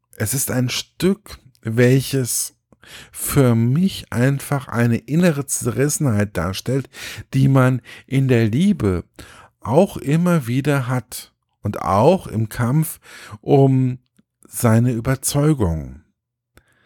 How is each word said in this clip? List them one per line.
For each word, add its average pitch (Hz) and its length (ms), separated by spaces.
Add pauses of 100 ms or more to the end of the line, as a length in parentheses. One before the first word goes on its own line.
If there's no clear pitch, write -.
(180)
Es 107 160
ist - 180
ein 127 180
Stück, - 720 (220)
welches 127 920 (560)
für 127 440
mich 131 560
einfach 135 560
eine 117 300
innere 156 480
Zerrissenheit 117 920
darstellt, 95 520 (440)
die 135 140
man 131 340 (260)
in 135 200
der 113 200
Liebe 120 580 (540)
auch 156 380
immer 165 500
wieder 135 400
hat - 460 (280)
und 104 200
auch 127 460
im 110 220
Kampf 131 500 (420)
um 131 580 (480)
seine 117 440
Überzeugung. 117 1120 (840)